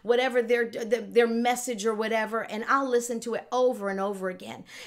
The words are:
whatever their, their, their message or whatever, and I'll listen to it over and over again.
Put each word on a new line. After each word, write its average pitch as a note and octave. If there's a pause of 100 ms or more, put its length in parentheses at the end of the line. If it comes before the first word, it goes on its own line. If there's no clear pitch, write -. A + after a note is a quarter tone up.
whatever A#3+
their, A#3
their, A3+
their G#3
message A#3+
or A3
whatever, A3
and G#3+
I'll C4+
listen A#3+
to A3+
it -
over A#3+
and F#3+
over G3
again. F#3 (240)